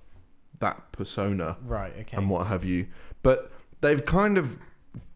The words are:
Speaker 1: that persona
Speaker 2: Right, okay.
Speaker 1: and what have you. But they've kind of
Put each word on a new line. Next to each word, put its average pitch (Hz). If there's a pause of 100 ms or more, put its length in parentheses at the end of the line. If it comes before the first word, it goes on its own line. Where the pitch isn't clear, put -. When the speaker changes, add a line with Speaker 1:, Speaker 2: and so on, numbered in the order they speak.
(600)
Speaker 1:
that -
persona 95
Speaker 2:
Right, 107
okay. 110
Speaker 1:
and 98
what 92
have 95
you. 90 (360)
But 131 (300)
they've 143
kind 196
of 139 (600)